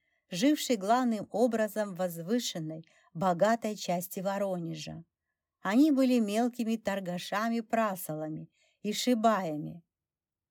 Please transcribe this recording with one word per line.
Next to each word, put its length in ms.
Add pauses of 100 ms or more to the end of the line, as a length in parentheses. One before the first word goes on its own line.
(300)
жившей 460
главным 540
образом 640
в 40
возвышенной, 840 (300)
богатой 600
части 440
Воронежа. 840 (580)
Они 300
были 260
мелкими 580
торгашами-прасолами 1700 (320)
и 100
шибаями. 880 (680)